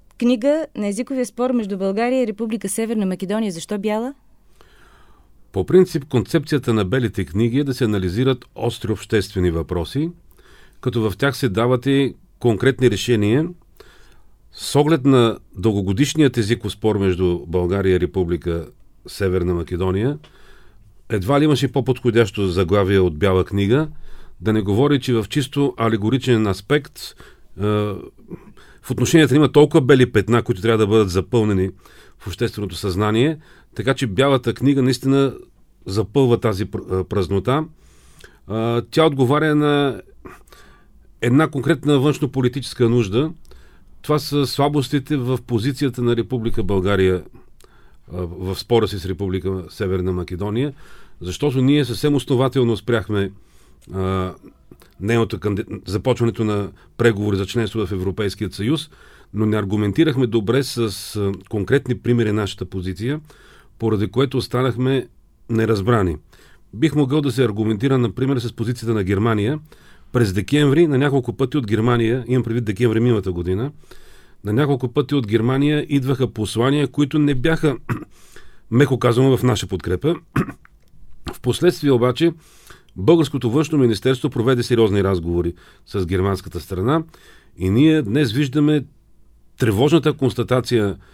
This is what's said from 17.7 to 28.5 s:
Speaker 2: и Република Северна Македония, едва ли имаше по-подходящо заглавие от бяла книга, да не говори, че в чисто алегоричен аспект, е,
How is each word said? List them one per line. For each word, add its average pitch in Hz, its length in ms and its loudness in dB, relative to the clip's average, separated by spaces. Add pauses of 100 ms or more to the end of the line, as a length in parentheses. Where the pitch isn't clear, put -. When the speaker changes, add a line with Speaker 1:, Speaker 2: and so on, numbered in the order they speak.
Speaker 2:
и 87 40 2
Република 85 680 -2 (400)
Северна 90 460 -2
Македония, 95 640 -2 (920)
едва 110 300 0
ли 147 40 4
имаше 135 280 2
по-подходящо 117 760 0
заглавие 95 520 2
от 85 200 0
бяла 92 260 2
книга, 104 420 0 (540)
да 110 120 0
не 110 80 2
говори, 127 380 2
че 123 140 -2
в 113 160 0
чисто 139 480 -2
алегоричен 113 720 2
аспект, 143 520 -2
е, - 640 -14 (1160)